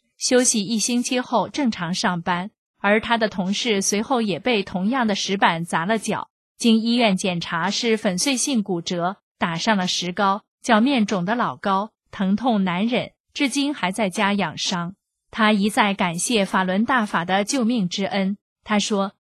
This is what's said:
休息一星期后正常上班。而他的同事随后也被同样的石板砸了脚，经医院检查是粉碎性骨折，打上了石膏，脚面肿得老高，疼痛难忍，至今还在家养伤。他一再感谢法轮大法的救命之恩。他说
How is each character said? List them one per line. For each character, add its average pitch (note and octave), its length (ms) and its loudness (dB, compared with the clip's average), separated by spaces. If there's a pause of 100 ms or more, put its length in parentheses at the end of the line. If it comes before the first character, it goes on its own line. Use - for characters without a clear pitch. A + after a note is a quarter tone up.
(180)
休 B3+ 240 2
息 B3 220 2
一 A3 160 -2
星 A#3+ 240 0
期 B3 160 -2
后 A3+ 300 0
正 C4+ 200 0
常 F3+ 240 -4
上 F3+ 280 -2
班。 F3+ 300 -4 (260)
而 G#3 220 2
他 A3+ 180 0
的 A3 100 2
同 F#3+ 260 -2
事 G3+ 280 0
随 G3+ 200 0
后 A#3+ 200 0
也 F#3+ 180 -2
被 A#3 220 0
同 F#3+ 280 -2
样 B3+ 180 0
的 G3 80 2
石 F#3+ 200 -2
板 F3 300 2
砸 E3+ 200 -2
了 A3 120 0
脚， G#3 320 -6 (280)
经 A3+ 200 4
医 A3+ 180 0
院 A3 220 2
检 F3+ 240 -2
查 E3+ 280 -2
是 A3+ 280 0
粉 F#3+ 200 -2
碎 C4 200 0
性 B3 240 0
骨 F#3 200 -2
折， F3 360 -4 (200)
打 E3+ 200 -2
上 A3 180 2
了 F3+ 120 0
石 F3 260 -4
膏， G3 300 0 (180)
脚 A3+ 180 4
面 B3 260 4
肿 F#3 200 -2
得 G#3+ 100 0
老 F3 220 -2
高， G3 340 -2 (200)
疼 F#3+ 240 0
痛 A3 280 2
难 F#3 240 0
忍， A3+ 240 -2 (220)
至 C#4+ 160 0
今 C#4+ 240 0
还 F#3 180 -2
在 G3+ 180 -2
家 G3+ 240 0
养 E3+ 240 -2
伤。 F3 380 -4 (360)
他 G#3+ 200 2
一 G#3 180 2
再 G3+ 240 2
感 F3 240 -2
谢 G3+ 280 0
法 F#3+ 180 0
轮 F#3+ 220 0
大 B3 200 0
法 F3+ 200 -4
的 F#3+ 180 0
救 A#3 220 0
命 A3 240 0
之 G3 160 -4
恩。 G3 320 -2 (260)
他 G#3 160 2
说 G3 420 -2